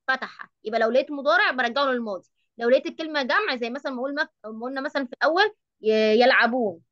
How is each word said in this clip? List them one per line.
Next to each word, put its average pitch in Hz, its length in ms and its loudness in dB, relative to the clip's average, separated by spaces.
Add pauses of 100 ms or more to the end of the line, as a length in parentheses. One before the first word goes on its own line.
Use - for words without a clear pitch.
فتح. - 420 -6 (140)
يبقى 226 160 -2
لو 226 100 4
لقيت 262 220 2
مضارع 311 400 2
برجعه 254 340 0
للماضي، 226 440 -4 (280)
لو 233 120 0
لقيت 277 160 4
الكلمة 311 380 -4
جمع، 330 320 0
زي 233 140 -6
مثلًا 277 220 -8
ما 247 120 -8
قلنا، 285 260 -4 (160)
ما 220 200 -12
قلنا 269 160 -8
مثلًا 285 240 -4
في - 80 -14
الأول، 370 420 0 (260)
ي-، 220 400 4
يلعبون. 233 600 2 (100)